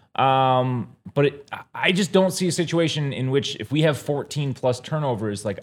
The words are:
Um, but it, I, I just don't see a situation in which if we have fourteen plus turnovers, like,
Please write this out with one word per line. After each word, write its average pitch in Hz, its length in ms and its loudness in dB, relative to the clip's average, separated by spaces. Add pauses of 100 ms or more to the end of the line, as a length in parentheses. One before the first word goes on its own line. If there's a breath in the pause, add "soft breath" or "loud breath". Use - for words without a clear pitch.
(160 loud breath)
Um, 131 800 2 (180)
but 143 140 4
it, - 240 -6
I, - 100 -12 (120)
I 139 200 0
just 180 180 0
don't 190 200 4
see 185 180 -2
a - 20 0
situation 156 600 0
in 131 180 -2
which 139 260 0
if - 140 -8
we 151 120 2
have 147 140 2
fourteen 143 560 -4
plus 123 280 -2
turnovers, 110 640 -4
like, 98 180 -4